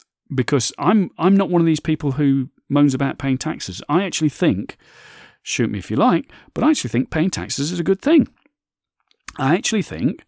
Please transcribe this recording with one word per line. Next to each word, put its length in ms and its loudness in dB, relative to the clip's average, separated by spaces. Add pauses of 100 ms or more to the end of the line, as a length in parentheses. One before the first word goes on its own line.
(340)
because 440 0
I'm, 400 4
I'm 180 4
not 140 2
one 100 2
of 60 2
these 140 0
people 320 -2
who 380 0 (180)
moans 260 4
about 240 -4
paying 200 -2
taxes. 500 -8
I 160 2
actually 240 -2
think, 480 -2 (680)
shoot 280 -2
me 80 -4
if 120 -10
you 60 -2
like, 340 2 (240)
but 100 -2
I 60 4
actually 200 -2
think 200 -2
paying 200 0
taxes 420 -6
is 80 -4
a 40 -4
good 160 0
thing. 280 4 (1080)
I 160 0
actually 280 -2
think 460 -4